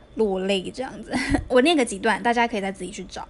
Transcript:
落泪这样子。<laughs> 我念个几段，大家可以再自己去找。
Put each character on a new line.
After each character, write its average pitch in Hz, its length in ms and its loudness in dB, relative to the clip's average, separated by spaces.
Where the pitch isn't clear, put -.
落 196 260 0
泪 190 300 -2
这 247 120 -8
样 262 200 -10
子。 - 100 -16
<laughs> - 180 0
我 262 120 6
念 320 160 6
个 262 80 4
几 202 140 -4
段， 196 240 0
大 233 100 4
家 233 140 2
可 233 100 -4
以 202 40 -2
再 196 100 -4
自 190 140 -10
己 180 60 -10
去 190 140 -12
找。 - 260 -12